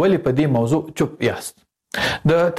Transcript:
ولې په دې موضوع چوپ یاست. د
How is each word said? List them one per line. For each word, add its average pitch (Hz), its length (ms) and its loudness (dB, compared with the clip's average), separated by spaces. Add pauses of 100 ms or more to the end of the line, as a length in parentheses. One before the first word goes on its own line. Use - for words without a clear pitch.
ولې 185 260 4
په 131 120 2
دې 151 80 2 (120)
موضوع 117 240 0 (160)
چوپ 123 300 -2
یاست. - 360 -8 (640)
د 170 180 4 (100)